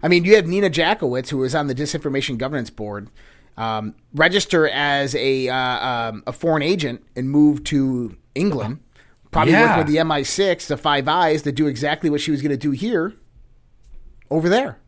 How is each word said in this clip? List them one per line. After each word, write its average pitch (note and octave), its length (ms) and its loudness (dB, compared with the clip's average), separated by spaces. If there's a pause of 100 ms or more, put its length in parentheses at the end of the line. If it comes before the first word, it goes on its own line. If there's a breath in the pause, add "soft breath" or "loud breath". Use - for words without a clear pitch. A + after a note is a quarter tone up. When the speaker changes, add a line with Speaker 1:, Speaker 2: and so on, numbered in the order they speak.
Speaker 1:
I D#3+ 60 2
mean, F3 160 4
you G3+ 100 8
have G3+ 100 4
Nina F#3 240 0
Jackowitz, D3+ 600 -2
who D3 80 -4
was C3 180 -2
on D3 120 -2
the C3+ 60 -4
Disinformation C#3 640 -4
Governance C3 320 -6
Board, G#2 400 -10 (460 soft breath)
um, A2 400 -6 (180)
register E3 540 2
as C#3 480 0
a, C3 320 0
uh, B2+ 80 -2
um, A#2+ 720 -2
a A#2+ 60 -8
foreign D#3 300 0
agent D3 380 -2 (140)
and B2+ 140 -4
move D3 360 4
to C3 520 -2 (180)
England. C#3+ 440 -2 (520 soft breath)
Probably D#3 220 4
Speaker 2:
Yeah. A3+ 160 6
Speaker 1:
work G#3 80 4
with D3+ 100 2
the D3+ 120 2
M D#3+ 120 0
I C#3+ 120 0
six, F#3 440 0
the C#3 100 -4
Five C#3+ 300 0
Eyes, D#3 360 2
to D3 80 -2
do D3 160 0
exactly D3 420 -2
what D3 100 0
she D#3 120 -4
was C3+ 100 -2
gonna C#3+ 160 -2
do D3 140 -2
here, F#3+ 420 -2 (1160)
over D#3+ 200 0
there. A#3 380 0